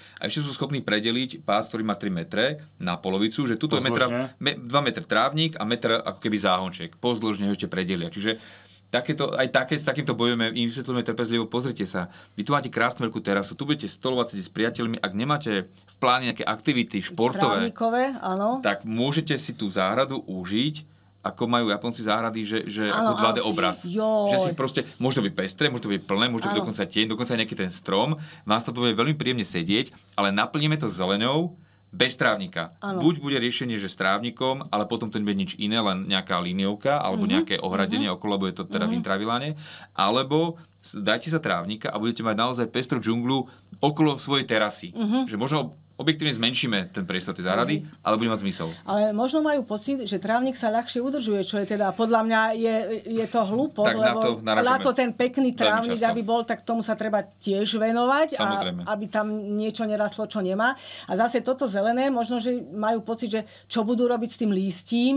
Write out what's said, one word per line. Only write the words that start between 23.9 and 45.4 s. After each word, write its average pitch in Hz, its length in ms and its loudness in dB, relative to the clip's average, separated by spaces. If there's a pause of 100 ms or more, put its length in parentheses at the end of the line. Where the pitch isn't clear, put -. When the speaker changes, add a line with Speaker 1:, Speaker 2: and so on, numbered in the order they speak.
Speaker 1:
Že 196 80 4
si 185 160 2
proste, 135 260 -2 (160)
môže 127 220 0
to 110 60 2
byť 95 100 -2
pestré, 95 320 0
môže 123 160 -4
to 107 80 -4
byť 98 120 0
plné, 101 260 2
môže 113 180 -2
to - 20 0
byť 104 60 -2
Speaker 3:
Áno. 104 80 2
Speaker 1:
dokonca 98 220 -4
tieň, 104 240 2
dokonca 117 240 -4
aj 113 100 2
nejaký 107 160 -4
ten 95 100 -2
strom. 101 460 0 (300)
Vás 110 180 2
to - 80 -6
bude 120 240 2
veľmi 139 240 2
príjemne 127 240 0
sedieť, 95 480 0 (240)
ale 101 160 2
naplníme 151 480 0
to 135 80 -2
zeleňou 107 720 0 (300)
bez 131 260 0
trávnika. 95 640 0
Speaker 3:
Áno. 95 220 -4
Speaker 1:
Buď 165 180 6
bude 139 160 -2
riešenie, 120 400 0
že 98 140 -4
s - 80 -8
trávnikom, 120 720 0
ale 104 160 0
potom 110 240 -2
to 110 80 -8
nebude 104 200 0
nič 95 200 -2
iné, 107 240 0
len 98 240 0
nejaká 95 320 0
líniovka, 95 580 0
alebo 147 300 0
Speaker 3:
Mhm. 202 80 2
Speaker 1:
nejaké 311 260 2
ohradenie 95 480 0
Speaker 3:
Mhm. - 80 0
Speaker 1:
okolo, 104 180 -4
lebo 98 140 0
je 92 80 -2
to 95 100 -6
teda 90 200 -2
v 113 80 0
Speaker 3:
Mhm. 120 80 0
Speaker 1:
intraviláne, 113 480 -2 (440)
alebo 135 600 2 (240)
s-, - 160 -12
dajte 104 340 0
sa 160 100 0
trávnika 104 500 -2
a - 80 -4
budete 113 240 -2
mať 113 160 0
naozaj 120 320 0
pestru 123 300 -2
džunglu 120 500 0 (300)
okolo 147 380 4
svojej 139 280 0
terasy. 104 480 0
Speaker 3:
Mhm. 226 340 0
Speaker 1:
Že 107 100 -4
možno 135 220 0 (380)